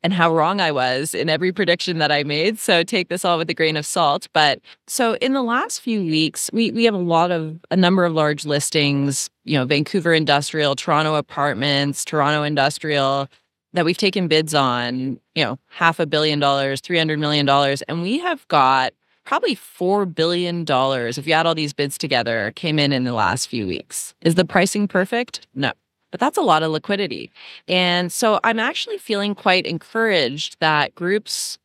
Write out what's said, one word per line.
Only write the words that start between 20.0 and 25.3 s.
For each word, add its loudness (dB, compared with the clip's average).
billion -2
dollars, 0
if -10
you 2
add 4
all 2
these -4
bids -4
together, -2
came -2
in 2
in 0
the -2
last 0
few -4
weeks. -8
Is 2
the 4
pricing 2
perfect? -2